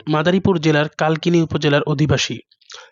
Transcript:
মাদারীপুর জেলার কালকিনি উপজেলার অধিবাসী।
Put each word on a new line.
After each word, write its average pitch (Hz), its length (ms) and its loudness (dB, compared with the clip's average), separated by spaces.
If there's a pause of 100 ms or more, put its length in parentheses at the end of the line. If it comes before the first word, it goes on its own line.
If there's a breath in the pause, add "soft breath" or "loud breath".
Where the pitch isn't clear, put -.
মাদারীপুর 175 520 0
জেলার 156 300 0
কালকিনি 160 520 0
উপজেলার 147 420 0
অধিবাসী। 143 540 -2 (540 loud breath)